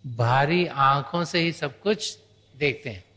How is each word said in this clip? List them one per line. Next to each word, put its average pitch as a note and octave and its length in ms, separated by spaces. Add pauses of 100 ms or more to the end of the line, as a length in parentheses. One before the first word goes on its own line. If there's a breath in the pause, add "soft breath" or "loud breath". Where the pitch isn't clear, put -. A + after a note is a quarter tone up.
बाहरी C3+ 600
आंखों C#3 580
से E3+ 160
ही E3 140
सब C#3+ 260
कुछ G#3 360 (380)
देखते C3 360
हैं। F#2 140 (120)